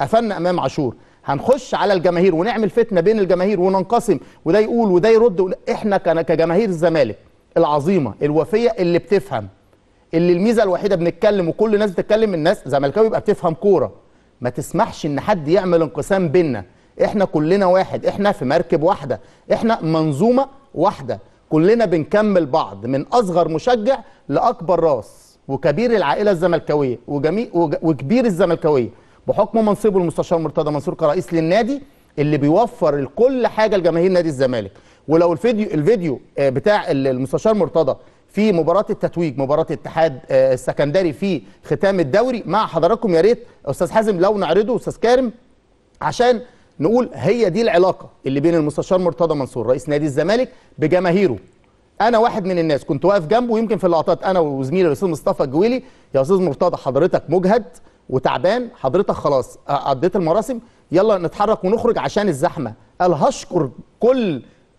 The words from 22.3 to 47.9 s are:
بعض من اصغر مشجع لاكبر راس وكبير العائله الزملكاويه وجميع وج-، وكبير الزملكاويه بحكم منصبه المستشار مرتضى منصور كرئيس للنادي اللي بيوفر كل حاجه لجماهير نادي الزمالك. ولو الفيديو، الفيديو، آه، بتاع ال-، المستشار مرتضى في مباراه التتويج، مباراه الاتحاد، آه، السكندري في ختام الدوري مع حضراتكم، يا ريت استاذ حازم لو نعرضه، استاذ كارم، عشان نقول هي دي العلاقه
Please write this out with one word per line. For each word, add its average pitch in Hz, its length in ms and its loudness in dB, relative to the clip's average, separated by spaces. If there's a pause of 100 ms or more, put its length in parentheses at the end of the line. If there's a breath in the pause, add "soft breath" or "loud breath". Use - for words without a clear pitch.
بعض 123 400 -4
من 135 160 -2
اصغر 175 460 0
مشجع 226 520 -2 (300 soft breath)
لاكبر 180 500 0
راس - 580 -2 (100)
وكبير 160 480 0
العائله 190 360 0
الزملكاويه 151 760 0
وجميع 151 460 -2
وج-، 170 280 0
وكبير 160 440 0
الزملكاويه 160 640 0 (380 soft breath)
بحكم 220 380 0
منصبه 202 340 2
المستشار 170 400 0
مرتضى 151 320 -2
منصور 151 220 -4
كرئيس 151 400 -2
للنادي 208 480 0 (380 soft breath)
اللي 151 180 0
بيوفر 151 680 0 (100)
كل 247 320 2
حاجه 214 300 0
لجماهير 170 340 2
نادي 170 180 2
الزمالك. 123 420 -2 (360 soft breath)
ولو 170 260 4
الفيديو، 214 400 0
الفيديو، 156 460 0 (180)
آه، 139 120 2
بتاع 175 420 0
ال-، 135 160 0
المستشار 135 460 0
مرتضى 156 420 0 (320 soft breath)
في 214 240 0
مباراه 170 380 0
التتويج، 170 500 -4
مباراه 147 300 0
الاتحاد، 151 500 -2 (100)
آه، 131 240 4
السكندري 151 600 0
في 185 280 -2 (220 loud breath)
ختام 190 360 0
الدوري 202 460 0
مع 185 220 0
حضراتكم، 175 460 0
يا 160 80 4
ريت 233 220 2 (220 loud breath)
استاذ 151 260 -4
حازم 214 280 2
لو 202 180 2
نعرضه، 202 380 0
استاذ - 220 -6
كارم، 247 340 2 (720)
عشان 214 400 0 (380 loud breath)
نقول 220 340 2
هي 190 360 0
دي 180 120 0
العلاقه 180 480 2 (160)